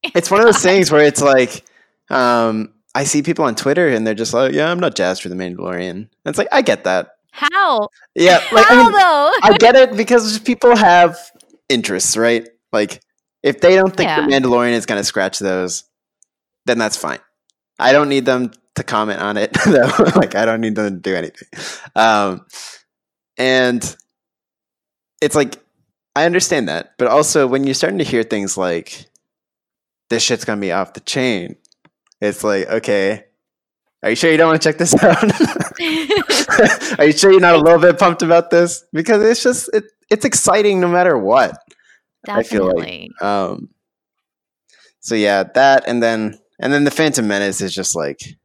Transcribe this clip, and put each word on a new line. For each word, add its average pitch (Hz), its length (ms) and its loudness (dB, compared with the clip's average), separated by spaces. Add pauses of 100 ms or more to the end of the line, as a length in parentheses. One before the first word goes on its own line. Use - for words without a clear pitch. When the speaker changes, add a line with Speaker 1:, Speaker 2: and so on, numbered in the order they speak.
Speaker 1:
It's 180 260 -4
one 196 120 2
of 226 40 6
those 220 160 4
Speaker 2:
<laughs> - 0 -
Speaker 1:
things 185 300 2
where 151 140 4
it's 143 160 0
like, 131 420 2 (460)
um, 117 640 -2 (200)
I 135 120 -4
see 147 180 -2
people 160 220 -2
on 117 100 -2
Twitter 147 320 0
and 113 180 -2
they're 110 80 -2
just 107 200 -6
like, 131 200 0
"Yeah, 151 160 -2
I'm 175 100 -4
not 175 160 -4
jazzed 92 260 -4
for 90 80 -12
The 90 60 -10
Mandalorian." 90 560 -10
And 101 180 -14 (160)
it's 156 120 -8
like, 202 140 -4
I 285 100 0
get 113 220 -2
that. 92 280 -2 (200)
Speaker 2:
How? 294 580 -2 (260)
Speaker 1:
Yeah, 175 220 4 (140)
like, 415 200 4
I - 40 8
Speaker 2:
How, - 80 8
Speaker 1:
mean, - 100 6
Speaker 2:
though? 330 380 4 (120)
Speaker 1:
I 220 160 6
get 240 160 6
it 254 220 4
because 220 420 0
people 240 360 2
have 175 420 4 (500)
interests, 101 480 -2
right? 117 320 0 (240)
Like, 104 300 -4 (420)
if 135 180 -2
they 180 140 4
don't 190 200 2
think 180 140 -2
The 151 200 -2
Speaker 2:
Yeah. 139 100 2
Speaker 1:
Mandalorian 123 340 0
is 113 120 -4
gonna 101 180 -4
scratch 98 360 -4
those, 92 440 -6 (840)
then 120 120 -2
that's 110 200 -2
fine. 73 220 -8 (580)
I 127 140 2
don't 147 160 4
need 139 180 -2
them 127 260 -2 (240)
to - 80 -8
comment 107 360 -4
on 104 160 -4
it, 107 180 -4
<laughs> - 120 -4
though. 139 260 2 (240)
Like, 180 200 0
I 107 100 0
don't 113 160 -2
need 110 140 -4
them 104 180 -4
to 90 80 -12
do 95 120 -4
anything. 82 340 -10 (460)
Um, 104 520 0 (920)
and 127 580 0 (1300)
it's 147 140 -2
like, 139 220 -2 (580)
I 147 100 2
understand 170 440 0
that, 80 280 -8
but 123 120 0
also 147 380 2
when 135 180 -2
you're 135 80 -2
starting 185 240 -2
to 160 80 -2
hear 117 180 -2
things 101 340 -6
like, 87 500 -6 (1000)
"This 113 140 -2
shit's 113 220 -4
gonna 104 160 -6
be 95 100 -6
off 92 220 -4
the - 80 -20
chain," 120 560 -6 (640)
it's 104 240 -4
like, 98 240 -2
"Okay, 104 560 -4 (800)
are 107 80 -2
you 120 40 0
sure 165 160 0
you 156 60 2
don't 165 100 4
wanna 156 120 2
check 156 180 -2
this 175 180 0
<laughs> - 80 2
out?" 190 200 4 (560)
Speaker 2:
<laughs> 320 1200 -2
Speaker 1:
Are 151 60 4
you 156 60 4
sure 190 200 4
you're 190 100 8
not 175 140 6
a 160 40 6
little 165 220 6
bit 175 180 4
pumped 175 220 0
about 170 280 2
this? 170 440 0
Because 202 280 0
it's 226 220 0
just, 254 300 -2
it, 214 100 0 (260)
it's 214 140 0
exciting 208 560 0
no 180 80 0
matter 175 300 2
what. 107 400 0 (720)
I 208 140 -2
feel 98 240 -2
like. 92 100 0
Speaker 2:
Definitely. 85 340 -10 (100)
Speaker 1:
Um, 98 480 -6 (1300)
so 117 140 -6
yeah, 101 280 0 (120)
that, 135 300 4
and 120 160 -4
then, 110 380 -4 (200)
and 131 120 -4
then 143 140 0
The 143 60 0
Phantom 131 360 -2
Menace 101 320 -2
is 95 160 -8
just 87 180 -6
like 73 260 -8 (260)